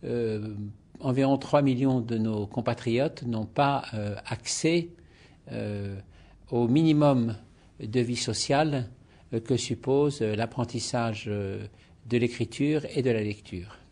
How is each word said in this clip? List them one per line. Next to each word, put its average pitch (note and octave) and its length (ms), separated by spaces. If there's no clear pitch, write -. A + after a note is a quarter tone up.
euh, A2 480
environ C3+ 360
trois D3 240
millions C3 380
de A#2 180
nos A2 300
compatriotes A#2+ 760
n'ont A2+ 220
pas, C#3 380
euh, G#2 220
accès, - 680
euh, G#2 460
au A#2+ 200
minimum C#3+ 680
de A2 180
vie A#2+ 160
sociale, C#3 760
euh, A2+ 80
que B2 160
suppose, C#3 640
euh, G#2+ 160
l'apprentissage, A#2 920
euh, G2+ 380
de A#2+ 80
l'écriture C#3 680
et C#3+ 60
de B2+ 100
la A2 100
lecture. G2+ 560